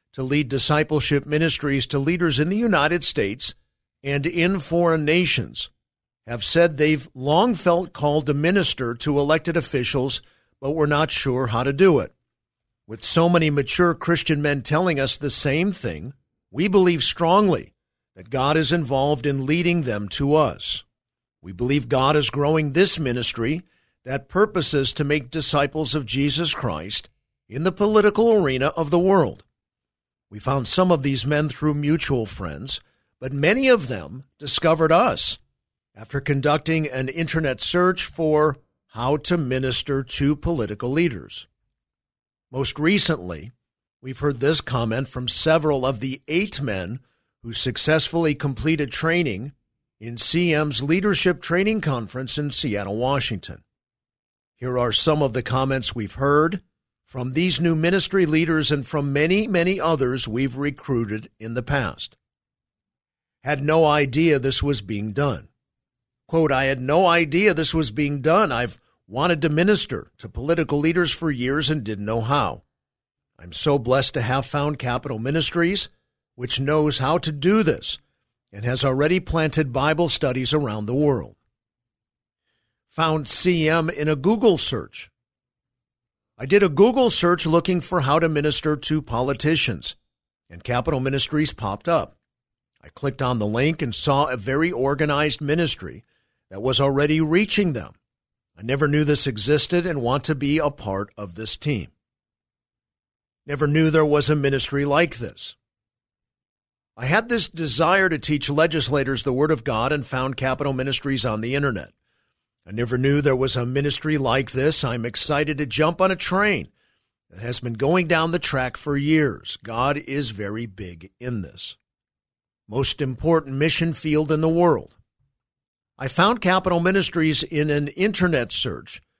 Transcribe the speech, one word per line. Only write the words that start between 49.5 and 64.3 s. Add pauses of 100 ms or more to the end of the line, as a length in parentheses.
in
C
M's
Leadership
Training
Conference
in
Seattle,
Washington. (880)
Here
are
some
of
the
comments
we've
heard (440)
from
these
new
ministry
leaders
and
from
many,
many
others
we've
recruited
in
the
past. (1300)
"Had
no
idea